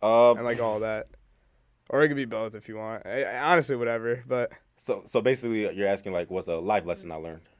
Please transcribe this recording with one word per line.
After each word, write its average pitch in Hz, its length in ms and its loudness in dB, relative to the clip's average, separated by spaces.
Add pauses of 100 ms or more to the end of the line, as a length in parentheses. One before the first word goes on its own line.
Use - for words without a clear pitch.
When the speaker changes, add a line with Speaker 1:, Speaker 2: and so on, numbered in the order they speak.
Speaker 1:
Um, 117 320 8
Speaker 2:
and, 117 80 -6
like, 120 160 -2
all 107 200 -2
that. 110 260 -4 (840)
Or 143 140 4
it 156 40 8
could 147 100 -4
be 135 80 -2
both 110 300 -6
if 104 120 -18
you 107 100 -12
want. 110 280 -10
I, 120 180 -4
I, 127 280 -2
honestly, 147 240 4
whatever, 117 520 -2
but 123 240 -2 (260)
Speaker 1:
So, - 280 -4
so 117 160 0
basically, 120 400 0 (140)
you're 98 120 0
asking, 98 260 -2
like, 87 160 -4
what's 92 180 -6
a 85 80 -2
life 92 300 -2
lesson 85 260 -6
I 80 40 -10
learned? 80 260 -14 (180)